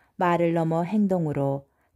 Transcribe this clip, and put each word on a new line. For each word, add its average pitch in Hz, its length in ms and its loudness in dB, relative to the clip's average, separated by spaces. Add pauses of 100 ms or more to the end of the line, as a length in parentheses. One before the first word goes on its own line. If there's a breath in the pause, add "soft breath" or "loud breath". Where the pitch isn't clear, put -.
(160)
말을 170 380 2
넘어 165 280 0
행동으로 165 880 -2 (280)